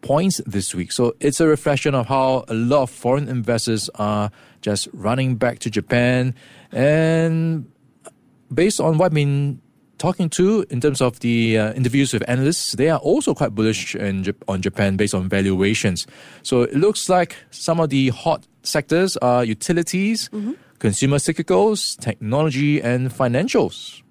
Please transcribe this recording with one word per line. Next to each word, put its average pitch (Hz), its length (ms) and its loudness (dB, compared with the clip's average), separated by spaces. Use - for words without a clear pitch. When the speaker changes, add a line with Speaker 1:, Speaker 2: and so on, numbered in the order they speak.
Speaker 1:
points 165 440 0
this 101 300 -4
week. 87 160 -6
So 120 280 0
it's 147 200 0
a 165 80 4
reflection 147 480 0
of 120 100 0
how 131 420 0
a 113 60 -8
lot 123 300 2
of 123 80 -4
foreign 135 360 -2
investors 117 680 -2
are 104 340 -2
just 101 320 -2
running 127 420 -2
back 120 240 -2
to 120 100 -6
Japan. 123 680 0
And 160 920 2
based 180 260 2
on 156 200 2
what 185 80 6
I've 160 80 0
been 143 460 0
talking 175 320 -2
to 190 400 2
in 123 100 -4
terms 139 220 0
of 123 200 0
the, 117 360 2
uh, 107 160 0
interviews 131 400 0
with 104 140 -2
analysts, 131 460 -2
they 139 160 2
are 156 100 2
also 180 340 0
quite 113 220 -2
bullish 110 400 -2
in 95 300 -4
Jap-, 101 100 -4
on 95 140 -2
Japan 98 340 0
based 104 200 0
on 92 120 -2
valuations. 95 800 0
So 123 180 2
it - 140 0
looks 196 340 0
like 180 280 2
some - 300 -2
of 160 100 2
the 135 200 2
hot - 360 -2
sectors 175 560 0
are 123 260 4
utilities, 180 840 -2
Speaker 2:
Mm-hmm. 214 220 -6
Speaker 1:
consumer 135 400 0
cyclicals, 185 800 0
technology, 139 840 0
and 123 300 -2
financials. 127 1000 -2